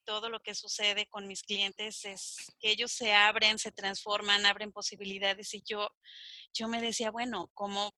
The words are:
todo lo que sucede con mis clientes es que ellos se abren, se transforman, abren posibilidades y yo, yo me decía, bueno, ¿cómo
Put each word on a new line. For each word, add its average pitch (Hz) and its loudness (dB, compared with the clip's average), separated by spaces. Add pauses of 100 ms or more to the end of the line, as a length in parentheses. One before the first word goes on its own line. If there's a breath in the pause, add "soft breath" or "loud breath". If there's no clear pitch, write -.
todo 214 -4
lo 220 -8
que 208 -8
sucede 208 0
con 202 -10
mis 190 -10
clientes 202 -4
es - -10
que 214 2
ellos 233 0
se 214 2
abren, 214 6
se 214 -4
transforman, 202 2
abren 202 4
posibilidades 196 -4
y 202 -8
yo, 208 -2 (640 soft breath)
yo 226 -2
me 233 -2
decía, 226 0
bueno, 226 -4
¿cómo 202 -2